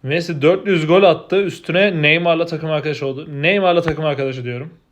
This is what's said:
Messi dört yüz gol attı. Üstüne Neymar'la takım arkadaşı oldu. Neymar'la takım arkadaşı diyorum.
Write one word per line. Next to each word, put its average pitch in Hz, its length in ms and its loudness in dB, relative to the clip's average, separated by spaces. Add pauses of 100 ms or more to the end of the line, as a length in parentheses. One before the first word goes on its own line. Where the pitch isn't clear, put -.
Messi 160 400 -4
dört 180 240 2
yüz 170 200 0
gol 175 160 6
attı. 185 400 2
Üstüne 180 600 -2
Neymar'la 165 440 2
takım 160 240 -6
arkadaşı 151 360 -4
oldu. 139 360 -8
Neymar'la 180 400 2
takım 156 220 -2
arkadaşı 135 400 -4
diyorum. 123 340 -10 (140)